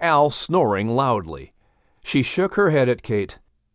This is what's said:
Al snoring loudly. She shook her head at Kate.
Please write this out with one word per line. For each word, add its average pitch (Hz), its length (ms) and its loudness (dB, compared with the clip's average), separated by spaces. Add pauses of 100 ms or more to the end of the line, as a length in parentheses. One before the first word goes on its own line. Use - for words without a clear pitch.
Al 151 300 2
snoring 113 640 0
loudly. 98 580 -4 (500)
She 139 200 0
shook 185 320 -2
her 202 160 2
head 139 180 2
at 120 140 0
Kate. 104 360 -4 (360)